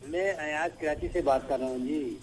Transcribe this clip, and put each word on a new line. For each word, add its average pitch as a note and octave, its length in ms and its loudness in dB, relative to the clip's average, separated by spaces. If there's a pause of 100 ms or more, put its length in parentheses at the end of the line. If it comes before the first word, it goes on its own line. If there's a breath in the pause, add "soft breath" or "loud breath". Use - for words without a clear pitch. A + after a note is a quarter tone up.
मैं F#3 260 0
अयाज D#3 360 0 (100)
कराची D#3 280 0
से E3+ 140 2
बात C3 260 4
कर C3 100 2
रहा C3 100 0
हूँ C3 100 -2
जी। B2+ 440 -2